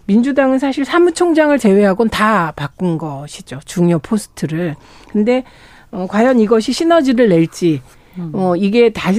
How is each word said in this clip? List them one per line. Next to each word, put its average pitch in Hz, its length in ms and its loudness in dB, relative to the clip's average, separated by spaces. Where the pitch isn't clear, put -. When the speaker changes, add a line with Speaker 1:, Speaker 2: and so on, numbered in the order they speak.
Speaker 1:
민주당은 262 520 2
사실 269 280 -2
사무총장을 330 720 2
제외하고는 202 500 2
다 202 460 0
바꾼 165 420 -4
것이죠. 147 680 -12
중요 175 340 0
포스트를. 165 760 -6
근데, 247 320 0
어, 185 180 -8
과연 240 300 2
이것이 220 320 2
시너지를 269 560 2
낼지, 165 540 0
Speaker 2:
음. 170 160 -10
Speaker 1:
어, 180 220 0
이게 214 360 2
다, - 260 -4